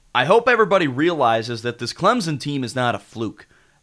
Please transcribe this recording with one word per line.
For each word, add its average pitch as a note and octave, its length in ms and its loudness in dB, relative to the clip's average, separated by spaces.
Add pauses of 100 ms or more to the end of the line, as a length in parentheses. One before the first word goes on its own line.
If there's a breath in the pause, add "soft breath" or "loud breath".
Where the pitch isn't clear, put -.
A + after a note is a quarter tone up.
(160)
I B2 100 2
hope A#3 240 4
everybody F#3+ 380 2
realizes A#2+ 720 0
that A#2+ 160 -4
this A#2+ 160 -8
Clemson F3 460 0
team C#3+ 240 -4
is A#2 120 -8
not B2 200 0
a A#2 40 -10
fluke. - 480 -10 (360 soft breath)